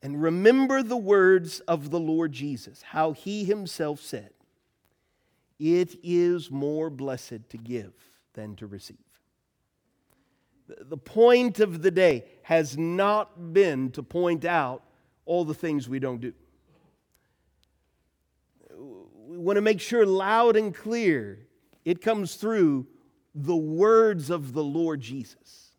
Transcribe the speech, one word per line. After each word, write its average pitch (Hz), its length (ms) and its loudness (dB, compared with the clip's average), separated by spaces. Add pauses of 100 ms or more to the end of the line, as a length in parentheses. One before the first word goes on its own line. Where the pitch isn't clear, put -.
And 143 180 -6
remember 254 600 2
the 226 120 -4
words 190 680 4
of 147 280 -4
the 170 100 -2
Lord 160 320 -2
Jesus, 131 520 -12
how 156 300 -4
he 202 320 -8
himself 170 540 -6
said, 104 320 -16 (1300)
'It 170 460 0
is 175 480 0
more 147 400 -4
blessed 131 580 -12
to - 80 -18
give 113 360 -12 (400)
than 107 240 -14
to 107 100 -16
receive.'" 101 300 -18 (1700)
The, - 180 -20
the 143 120 -12
point 240 640 4
of 175 220 0
the 185 80 2
day 170 360 2 (180)
has 151 340 0
not 175 760 -2
been 147 400 2
to 143 100 -12
point 170 420 -2
out 147 380 -2 (420)
all 175 180 0
the 151 120 -6
things 147 340 -6
we 135 100 -6
don't 127 220 -6
do. 123 120 -12 (2250)
We 110 680 -20
want 185 200 2
to 202 40 4
make 214 200 4
sure 233 240 4
loud 208 500 4
and 214 200 0
clear 151 720 -2 (360)
it 170 180 -2
comes 208 340 -2
through 170 500 2 (480)
the 147 240 -4
words 180 720 2
of 147 240 -6
the 151 100 -4
Lord 151 380 -2
Jesus. - 760 -16